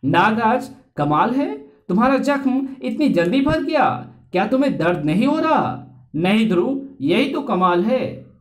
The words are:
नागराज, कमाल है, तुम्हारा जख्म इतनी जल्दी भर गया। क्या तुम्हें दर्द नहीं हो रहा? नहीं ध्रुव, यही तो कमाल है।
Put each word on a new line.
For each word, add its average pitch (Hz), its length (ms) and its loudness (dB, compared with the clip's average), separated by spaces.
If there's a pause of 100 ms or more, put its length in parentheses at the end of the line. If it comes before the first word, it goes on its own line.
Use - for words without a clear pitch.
नागराज, 214 640 2 (260)
कमाल 151 340 2
है, 285 280 -2
तुम्हारा 240 600 0
जख्म 277 500 0 (140)
इतनी 254 260 -2
जल्दी 180 320 2
भर 302 220 0
गया। 277 500 -2 (200)
क्या 185 140 0
तुम्हें 262 320 0
दर्द 165 260 0
नहीं 185 220 2
हो 302 120 0
रहा? - 480 0 (300)
नहीं 202 320 2
ध्रुव, 240 400 -2 (120)
यही 190 320 0
तो 320 80 -4
कमाल 180 440 2
है। 220 420 -2 (140)